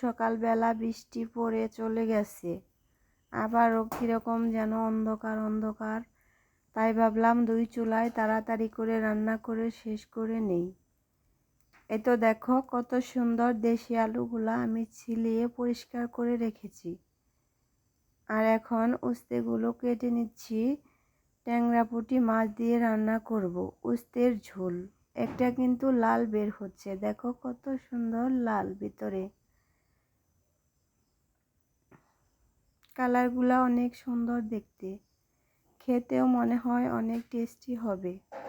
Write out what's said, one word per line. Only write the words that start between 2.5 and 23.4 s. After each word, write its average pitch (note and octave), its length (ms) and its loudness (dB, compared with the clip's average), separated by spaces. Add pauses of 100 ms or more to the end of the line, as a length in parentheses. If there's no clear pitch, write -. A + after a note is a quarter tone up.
আবারও A3+ 480 4 (120)
কীরকম A#3 460 -2 (160)
যেন A3 160 0 (180)
অন্ধকার A3 480 -2 (120)
অন্ধকার, G#3+ 500 -4 (760)
তাই A3 240 2
ভাবলাম A3+ 380 4 (120)
দুই A3+ 140 2 (120)
চুলায় A3+ 420 0
তাড়াতাড়ি A3 500 0 (100)
করে A3+ 180 0 (100)
রান্না G#3+ 300 0 (100)
করে A3+ 220 -2 (140)
শেষ G#3+ 200 -6 (140)
করে A3+ 220 -4 (120)
নেই। F3 160 0 (1200)
এ A3 160 -2
তো B3 80 4 (120)
দেখো A3+ 300 4 (180)
কত B3 180 -2 (200)
সুন্দর A#3 380 2 (180)
দেশি A#3 260 0 (120)
আলুগুলা A3+ 480 -2 (120)
আমি A3+ 180 0 (140)
ছিলিয়ে A3+ 460 0 (140)
পরিষ্কার A#3+ 480 -4 (120)
করে A#3+ 160 0 (120)
রেখেছি। G#3 460 -8 (1400)
আর A3 140 2 (140)
এখন A3+ 300 0 (220)
উস্তেগুলো A#3 580 -2 (120)
কেটে A#3+ 380 -2
নিচ্ছি। A3 440 -4 (840)
ট্যাংরা A#3 420 4
পুঁটি A#3 280 0 (120)
মাছ A3 160 4 (140)
দিয়ে A#3 160 2 (100)
রান্না A3 320 2 (120)
করব F#3+ 260 0 (340)